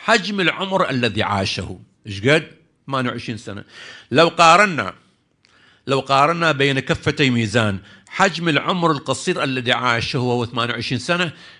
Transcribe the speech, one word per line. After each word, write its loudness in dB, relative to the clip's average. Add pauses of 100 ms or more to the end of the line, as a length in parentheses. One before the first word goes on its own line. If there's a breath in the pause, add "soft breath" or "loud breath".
حجم 0
العمر 0
الذي 0
عاشه، -4 (280)
إيش -4
قد؟ 2 (400)
ثمانية -4
وعشرين -8
سنة. -14 (480 loud breath)
لو 4
قارنا، 4 (960 soft breath)
لو 0
قارنا 2
بين 0
كفتي 0
ميزان 0 (360 loud breath)
حجم 0
العمر 0
القصير -4
الذي -2
عاشه 0
وهو 0
ثمانية -4
وعشرين -4
سنة -2 (280 loud breath)